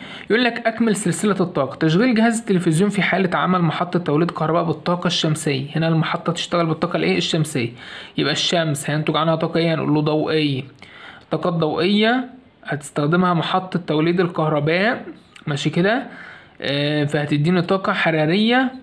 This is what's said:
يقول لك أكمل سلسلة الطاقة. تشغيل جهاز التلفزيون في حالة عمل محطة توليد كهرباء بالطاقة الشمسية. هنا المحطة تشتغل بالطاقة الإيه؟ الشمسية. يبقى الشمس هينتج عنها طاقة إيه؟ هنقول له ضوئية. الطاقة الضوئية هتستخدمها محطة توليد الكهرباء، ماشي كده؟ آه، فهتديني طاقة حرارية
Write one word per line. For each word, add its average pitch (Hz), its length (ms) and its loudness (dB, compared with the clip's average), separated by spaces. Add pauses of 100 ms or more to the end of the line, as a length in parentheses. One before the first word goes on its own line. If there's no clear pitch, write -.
(300)
يقول 233 140 2
لك 233 240 0
أكمل 226 280 2
سلسلة 185 440 0
الطاقة. 170 360 0
تشغيل 190 400 4
جهاز 226 240 2
التلفزيون 180 500 2
في 202 120 -2
حالة 170 360 0
عمل 175 240 2
محطة 175 380 0
توليد 170 320 0
كهرباء 160 320 0
بالطاقة 170 440 -2
الشمسية. 151 680 -2
هنا 160 120 0
المحطة 165 460 0
تشتغل 170 320 -2
بالطاقة 160 320 -2
الإيه؟ 175 200 0
الشمسية. 147 520 -2 (480)
يبقى 143 160 0
الشمس 156 560 0
هينتج 156 280 0
عنها 160 180 2
طاقة 165 220 0
إيه؟ 165 160 2
هنقول 143 200 0
له 151 80 2
ضوئية. 151 600 0 (580)
الطاقة 160 280 -2
الضوئية 202 800 2 (360)
هتستخدمها 160 680 0
محطة 185 540 -2
توليد 165 320 2
الكهرباء، 170 840 0 (420)
ماشي 147 220 -2
كده؟ 202 340 2 (580)
آه، 147 420 0
فهتديني 147 580 0
طاقة 190 320 0
حرارية 202 800 2 (120)